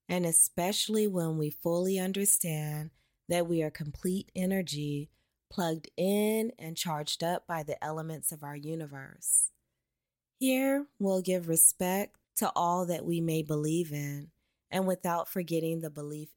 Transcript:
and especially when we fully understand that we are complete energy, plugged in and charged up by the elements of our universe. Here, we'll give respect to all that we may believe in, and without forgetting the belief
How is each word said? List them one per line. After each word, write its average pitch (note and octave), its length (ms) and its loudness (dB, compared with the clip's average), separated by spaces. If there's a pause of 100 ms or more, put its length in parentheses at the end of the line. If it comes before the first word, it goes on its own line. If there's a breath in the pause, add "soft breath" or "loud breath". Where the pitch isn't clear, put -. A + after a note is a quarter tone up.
and F3+ 160 0
especially G#3 800 2
when E3 300 0
we D3+ 120 0
fully F3+ 500 0
understand D#3+ 920 0 (400)
that E3+ 180 2
we E3 160 2
are D3+ 80 -2
complete F#3 640 -4
energy, D3 720 -2 (400)
plugged E3 460 -4
in G#3+ 640 2
and E3 160 -10
charged D3+ 480 -4
up F3 240 -2
by D#3+ 160 -4
the D3 200 -6
elements D#3+ 480 -6
of D3+ 120 -12
our C#3+ 120 -10
universe. D3 960 -2 (880)
Here, C4+ 480 4 (120)
we'll F#3+ 220 2
give F3+ 260 0
respect F#3 680 4 (200)
to - 180 0
all F3 320 4
that E3+ 180 -2
we E3+ 160 0
may D#3+ 220 2
believe D#3 500 0
in, D3 380 -8 (400)
and F#3 160 0
without F3 420 0
forgetting E3 520 0
the D#3 100 -6
belief D3+ 440 -10